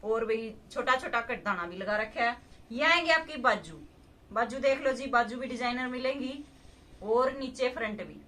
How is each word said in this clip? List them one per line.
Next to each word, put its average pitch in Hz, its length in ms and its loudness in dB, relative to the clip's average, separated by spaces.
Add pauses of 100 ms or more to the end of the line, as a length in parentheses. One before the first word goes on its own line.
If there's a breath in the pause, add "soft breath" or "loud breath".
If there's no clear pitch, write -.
और 220 220 2
वही 220 280 0 (180)
छोटा 254 240 2
छोटा 254 260 0
कटदाना 202 440 -2
भी 175 120 -8
लगा 196 200 -2
रखा 220 260 -2
है। 240 120 0 (360 loud breath)
ये 247 140 -2
आएंगे 330 260 4
आपकी 320 280 2
बाजू, 202 400 2 (520)
बाजू 226 280 -2
देख 269 220 4
लो 269 120 2
जी, 262 140 -4
बाजू 240 300 2
भी 262 100 -6
डिजाइनर 247 400 -2
मिलेंगी 262 560 -2 (600)
और 247 340 4
नीचे 254 320 -2
front 214 340 -4
भी। 151 240 -14